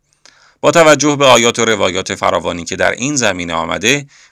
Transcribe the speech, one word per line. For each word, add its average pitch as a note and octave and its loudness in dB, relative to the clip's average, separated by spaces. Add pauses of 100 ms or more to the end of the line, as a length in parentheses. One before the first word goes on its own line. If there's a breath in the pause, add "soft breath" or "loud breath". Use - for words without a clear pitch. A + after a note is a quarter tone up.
(600 soft breath)
با D3 2
توجه D3 4
به C#3 0
آیات A#2+ 4
و A2+ -2
روایات F#2+ -2
فراوانی F2 -2
که F#2+ -10
در F#2 0
این C#3+ -6
زمینه F2+ -4
آمده، E2+ -4 (240 soft breath)